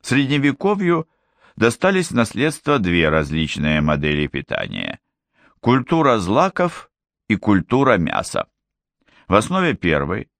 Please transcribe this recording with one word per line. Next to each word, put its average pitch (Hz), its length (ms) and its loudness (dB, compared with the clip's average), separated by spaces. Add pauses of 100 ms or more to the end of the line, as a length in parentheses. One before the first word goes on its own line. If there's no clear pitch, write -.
Средневековью 147 1080 0 (480)
достались 180 560 0
в - 20 -12
наследство 139 640 -2
две 85 300 2
различные 76 720 0
модели 76 480 0
питания. 50 720 -8 (580)
Культура 131 600 2
злаков 160 720 -2 (380)
и 107 80 2
культура 110 640 2
мяса. 52 480 -4 (800)
В - 80 0
основе 185 400 2
первой 80 540 -2 (120)